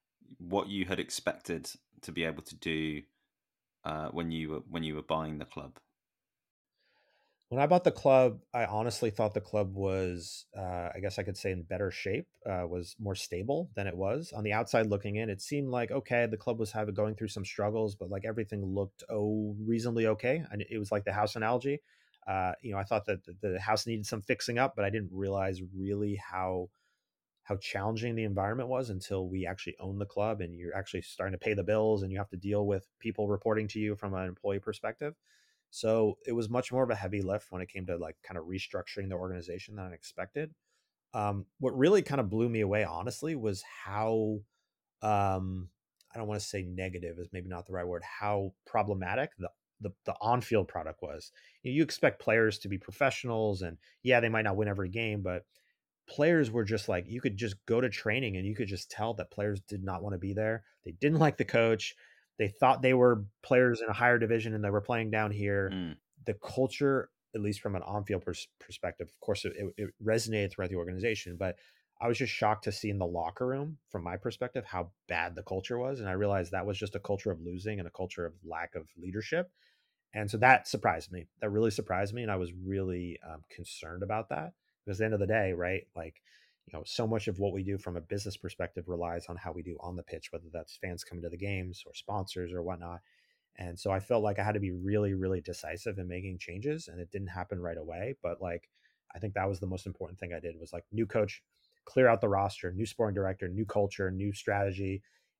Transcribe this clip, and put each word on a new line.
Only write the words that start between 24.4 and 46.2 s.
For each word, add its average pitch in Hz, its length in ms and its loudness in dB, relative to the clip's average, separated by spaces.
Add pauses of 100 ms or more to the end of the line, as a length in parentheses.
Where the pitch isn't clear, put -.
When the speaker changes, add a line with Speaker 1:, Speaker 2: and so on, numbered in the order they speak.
Speaker 2:
up, 131 180 2
but 104 80 2
I 98 60 2
didn't 104 220 -2
realize 98 480 0 (160)
really 101 380 -2
how, 92 560 -4 (720)
how 101 140 -4
challenging 110 580 -2
the 113 80 0
environment 107 460 0
was 127 220 0
until 95 380 -2
we 92 160 -2
actually 87 360 -6
owned 98 200 -6
the 101 60 -4
club, 104 340 0
and 85 160 -6
you're 87 200 -6
actually 98 260 -4
starting 98 300 -4
to 90 120 -6
pay 110 100 2
the 98 100 0
bills, 107 400 4
and 95 80 -4
you 95 60 -4
have 101 120 -6
to 95 60 -8
deal 101 280 0
with 98 220 0 (140)
people 107 260 -2
reporting 107 400 2
to 107 140 -4
you 107 160 0
from 98 180 -4
an 92 140 -2
employee 98 320 -2
perspective. 113 540 -6 (580)
So 110 540 4
it 120 60 -2
was 117 180 0
much 123 220 0
more 127 100 4
of 120 80 2
a 110 60 2
heavy 101 260 -2
lift 98 300 -2
when 90 100 -4
it 87 60 -8
came 92 180 -8
to, 87 100 -2
like, 80 200 -6 (100)
kind 90 100 -8
of 80 80 -6
restructuring 95 640 -6
the 95 60 -4
organization 90 640 -6
than 95 100 -8
I 87 80 -10
expected. - 580 -8 (640)
Um, 104 320 0 (140)
what 131 180 0
really 175 240 8
kind 139 180 0
of 104 80 2
blew 113 200 2
me 113 120 0
away, 104 220 4
honestly, 101 540 -4
was 107 260 -2 (220)
how, 107 560 0 (600)
um, 95 680 2 (440)
I 120 60 -10
don't 110 80 -4